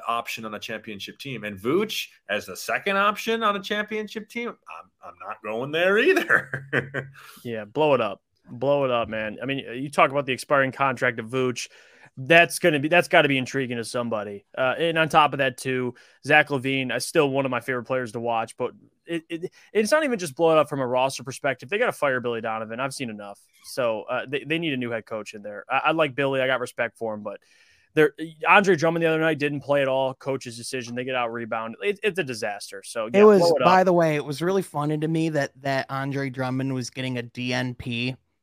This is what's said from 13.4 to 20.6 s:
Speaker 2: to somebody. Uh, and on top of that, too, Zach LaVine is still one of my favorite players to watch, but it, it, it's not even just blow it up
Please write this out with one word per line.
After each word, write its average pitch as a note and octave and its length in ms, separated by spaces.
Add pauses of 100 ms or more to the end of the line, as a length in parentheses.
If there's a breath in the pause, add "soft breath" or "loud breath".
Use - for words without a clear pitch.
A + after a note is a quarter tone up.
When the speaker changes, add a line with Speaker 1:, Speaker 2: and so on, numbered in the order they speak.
Speaker 2:
to A#2 60
somebody. G#2+ 640 (120)
Uh, B2+ 220
and E3 180
on D#3+ 100
top D3 260
of D3 40
that, C3+ 200
too, B2+ 360 (320 soft breath)
Zach D3 240
LaVine C3 460
is B2+ 100
still D3 240
one C3+ 160
of C3 60
my A#2+ 80
favorite B2 240
players B2+ 300
to B2 60
watch, A2+ 380
but B2 140 (340)
it, E3 240
it, E3+ 220 (200 soft breath)
it's G#3 200
not D#4 120
even B3 140
just E3+ 180
blow E3 160
it D#3+ 60
up D3 100